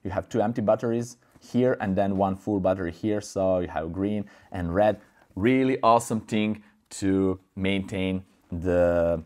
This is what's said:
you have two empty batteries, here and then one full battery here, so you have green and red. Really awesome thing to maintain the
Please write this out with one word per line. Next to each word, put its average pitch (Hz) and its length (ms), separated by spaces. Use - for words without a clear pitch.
you 95 60
have 95 180
two 113 140
empty 117 180
batteries, 117 560
here 127 280
and 98 160
then 98 200
one 95 200
full 101 240
battery 92 320
here, 107 280
so 92 380
you 90 100
have 80 240
green 101 320
and 87 220
red. 101 260
Really 131 480
awesome 113 380
thing 107 420
to 95 380
maintain 95 680
the 87 760